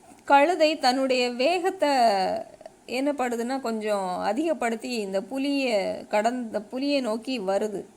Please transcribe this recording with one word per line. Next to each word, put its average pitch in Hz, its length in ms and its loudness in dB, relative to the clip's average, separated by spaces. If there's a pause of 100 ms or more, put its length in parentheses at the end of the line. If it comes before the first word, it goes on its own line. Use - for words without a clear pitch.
(240)
கழுதை 311 540 4
தன்னுடைய 254 520 2
வேகத்தை 330 580 0 (960)
என்ன 269 260 0
பண்ணுதுன்னா, 247 480 -2
கொஞ்சம் 208 580 -2
அதிகப்படுத்தி 233 720 -2
இந்த 196 320 -2
புலியை 254 840 -2
கடந்த, 214 560 -2
புலியை 269 380 -2
நோக்கி 233 400 -4
வருது. 196 440 -2 (120)